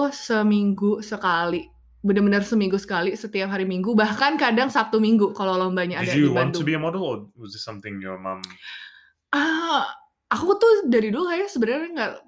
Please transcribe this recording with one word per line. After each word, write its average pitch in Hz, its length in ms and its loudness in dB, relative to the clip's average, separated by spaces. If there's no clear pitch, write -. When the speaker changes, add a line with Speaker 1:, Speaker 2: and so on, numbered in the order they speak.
Speaker 1:
seminggu 208 880 0
sekali, 175 640 -2
bener-bener 202 400 4
seminggu 196 320 2
sekali, 196 400 -4
setiap 208 320 -6
hari 190 160 -2
Minggu, 190 320 0
bahkan 220 400 2
kadang 247 320 2
Sabtu 220 320 0
Minggu 214 320 4
kalau 190 240 -2
lombanya 185 480 -2
Speaker 2:
Did - 80 -2
Speaker 1:
ada - 0 -
Speaker 2:
you 143 160 4
Speaker 1:
di 123 80 2
Speaker 2:
want 135 160 0
to 170 80 -4
Speaker 1:
Bandung. 151 80 -4
Speaker 2:
be 156 80 0
a - 20 -6
model, 170 220 -4
or 139 140 -4
was 110 220 -18
this - 80 -14
something 104 340 -12
your 95 220 -10
mom? 92 240 -8
Speaker 1:
Ah, 311 500 0
aku 339 240 2
tuh 415 320 6
dari 220 240 4
dulu 311 160 -2
kayaknya 359 240 -2
sebenarnya 262 400 -2
nggak 233 200 -4